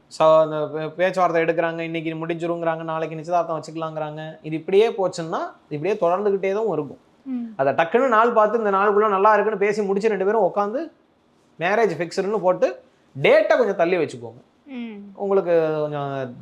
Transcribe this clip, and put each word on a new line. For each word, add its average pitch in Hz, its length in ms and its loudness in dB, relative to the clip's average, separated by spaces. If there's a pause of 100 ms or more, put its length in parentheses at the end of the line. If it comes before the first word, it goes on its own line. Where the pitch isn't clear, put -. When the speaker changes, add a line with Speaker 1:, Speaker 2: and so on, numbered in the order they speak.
Speaker 1:
So, 156 340 6
அந்த 156 160 0
பே-, 151 380 -6
பேச்சுவார்த்தை 175 480 2
எடுக்கிறாங்க, 165 360 0
இன்னைக்கு 165 480 -6
முடிஞ்சிருங்கிறாங்க, 165 560 -2
நாளைக்கு 160 340 -6
நிச்சயதார்த்தம் 165 440 -2
வச்சுக்கலாங்கிறாங்க. 156 840 -10
இது 156 140 -8
இப்படியே 196 320 2
போச்சுன்னா, 185 500 -4 (300)
இது 147 160 -8
இப்படியே 202 100 0
தொடர்ந்துகிட்டே 190 580 0
தான் 208 200 -2
இருக்கும். 147 260 -6 (240)
Speaker 2:
ம். 240 340 -8
Speaker 1:
அதை 139 160 2
டக்குன்னு 233 360 2
நாள் 233 240 4
பார்த்து, 214 260 2
இந்த 208 120 0
நாளுக்குள்ள 202 380 2
நல்லா 202 240 4
இருக்குன்னு 208 260 2
பேசி 208 240 0
முடிச்சு, 202 260 0
ரெண்டு 190 160 0
பேரும் 202 300 2
உட்காந்து 220 360 -2 (680)
மேரேஜ் 196 400 2
ஃபிக்ஸ்டுன்னு 185 400 -2
போட்டு 180 420 0 (420)
டேட்டை 269 340 6
கொஞ்சம் 208 200 0
தள்ளி 185 200 2
வச்சுக்கோங்க. 120 480 -6 (200)
Speaker 2:
ம். 240 300 -12 (200)
Speaker 1:
உங்களுக்கு 170 680 2
கொஞ்சம் 139 600 -4